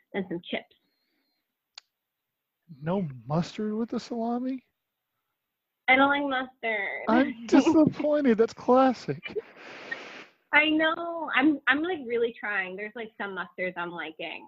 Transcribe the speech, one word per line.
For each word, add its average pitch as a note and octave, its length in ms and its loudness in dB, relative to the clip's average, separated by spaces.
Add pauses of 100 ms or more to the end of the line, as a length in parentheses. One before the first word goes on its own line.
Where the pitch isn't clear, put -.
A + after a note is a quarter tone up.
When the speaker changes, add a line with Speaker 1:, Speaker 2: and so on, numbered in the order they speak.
(140)
Speaker 1:
then F#3+ 140 -4
some F3 140 -6 (100)
chips. - 240 -10 (2000)
Speaker 2:
No F3 260 -2 (180)
mustard F3 480 -4
with A3 160 -4
the A#3+ 120 -4
salami? B3 640 -6 (1200)
Speaker 1:
I C4 80 6
don't C#4 140 6
like C#4+ 140 0
mustard. A3+ 840 -6
Speaker 2:
I'm B3+ 340 2
Speaker 1:
<laughs> A#3 60 -14
Speaker 2:
disappointed. D4 880 4
That's A3+ 160 2
classic. B3+ 840 2 (1160)
Speaker 1:
I D4+ 160 4
know. D#4+ 640 0
I'm, C#4 260 4 (100)
I'm, C#4 120 2
like, F4 240 -2
really A#3 320 -2
trying. F#3+ 380 -4
There's, G#3 180 -10
like, A3 240 -10
some G3 200 -6
mustards F3+ 400 -6
I'm F3 140 -6
liking. E3 560 -10